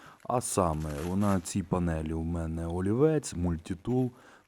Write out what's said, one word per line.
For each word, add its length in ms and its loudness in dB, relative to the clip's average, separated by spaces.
А 180 0
саме, 480 0
на 240 4
цій 240 -2
панелі 500 0
у 100 -2
мене 440 -4
олівець, 640 2
мультитул, 800 -2